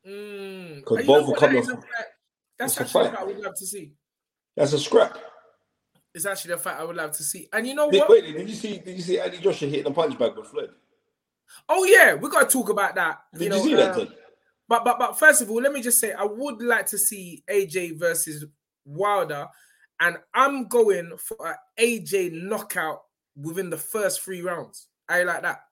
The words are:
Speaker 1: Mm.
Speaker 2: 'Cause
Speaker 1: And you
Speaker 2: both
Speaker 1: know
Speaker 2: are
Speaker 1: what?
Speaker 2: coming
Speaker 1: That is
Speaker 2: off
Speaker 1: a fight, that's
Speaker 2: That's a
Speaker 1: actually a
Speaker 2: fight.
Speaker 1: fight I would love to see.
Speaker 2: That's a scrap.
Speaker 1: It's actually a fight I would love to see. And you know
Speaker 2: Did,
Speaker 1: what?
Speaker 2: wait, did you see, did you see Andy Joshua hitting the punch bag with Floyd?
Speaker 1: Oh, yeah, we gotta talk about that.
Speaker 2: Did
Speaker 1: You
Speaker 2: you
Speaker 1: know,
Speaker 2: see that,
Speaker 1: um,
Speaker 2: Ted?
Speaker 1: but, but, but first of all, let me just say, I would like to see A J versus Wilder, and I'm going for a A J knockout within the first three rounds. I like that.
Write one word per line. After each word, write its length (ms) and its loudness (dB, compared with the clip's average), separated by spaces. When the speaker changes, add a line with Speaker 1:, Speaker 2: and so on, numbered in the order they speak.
Speaker 1:
Mm. 760 -14
Speaker 2:
'Cause 140 2
Speaker 1:
And 80 0
you 80 8
Speaker 2:
both 80 10
Speaker 1:
know 40 -2
Speaker 2:
are 40 -2
Speaker 1:
what? 80 0
Speaker 2:
coming 180 6
Speaker 1:
That 60 4
is 80 -6
Speaker 2:
off 80 -8
Speaker 1:
a 40 -16
fight, 240 -10
that's 160 -4
Speaker 2:
That's 200 -6
a 40 6
Speaker 1:
actually 20 8
a 100 6
Speaker 2:
fight. 80 -8
Speaker 1:
fight 40 -6
I 40 -6
would 180 -8
love 120 -8
to 100 -12
see. 260 -12
Speaker 2:
That's 160 2
a 60 0
scrap. 400 0
Speaker 1:
It's 100 -8
actually 300 -6
a 40 -8
fight 200 -8
I 60 -8
would 120 -10
love 160 -8
to 100 -10
see. 300 -10
And 140 -2
you 80 -6
know 160 2
Speaker 2:
Did, 100 6
Speaker 1:
what? 100 4
Speaker 2:
wait, 120 10
did 120 -8
you 60 -10
see, 240 -8
did 180 -14
you 60 -10
see 180 -2
Andy 180 -8
Joshua 300 0
hitting 160 -4
the 60 -2
punch 280 0
bag 180 0
with 100 -16
Floyd? 240 -10
Speaker 1:
Oh, 160 2
yeah, 300 10
we 160 -4
gotta 180 4
talk 220 0
about 240 0
that. 240 -2
Speaker 2:
Did 60 -16
Speaker 1:
You 40 -2
Speaker 2:
you 60 0
Speaker 1:
know, 120 2
Speaker 2:
see 120 2
that, 180 6
Speaker 1:
um, 140 -2
Speaker 2:
Ted? 100 -20
Speaker 1:
but, 160 2
but, 140 2
but 200 -2
first 240 6
of 80 -6
all, 100 0
let 120 2
me 100 -6
just 180 2
say, 120 -2
I 120 -4
would 380 -6
like 240 0
to 120 -6
see 500 -6
A 180 0
J 260 -6
versus 520 -4
Wilder, 600 -4
and 160 0
I'm 360 0
going 500 2
for 180 -12
a 100 -8
A 240 0
J 300 -2
knockout 720 -8
within 320 -8
the 80 -6
first 460 -4
three 180 -10
rounds. 480 -10
I 160 2
like 180 -2
that. 180 -6